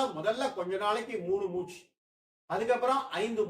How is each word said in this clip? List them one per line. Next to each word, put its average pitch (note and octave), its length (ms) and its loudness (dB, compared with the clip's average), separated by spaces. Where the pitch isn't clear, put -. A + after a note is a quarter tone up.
முதல்ல A3 280 0
கொஞ்ச F3+ 160 -2
நாளைக்கு A#3 300 0
மூணு G3 260 2
மூச்சு, F3+ 260 -6
அதுக்கப்புறம் A#3+ 480 2
ஐந்து A3 280 0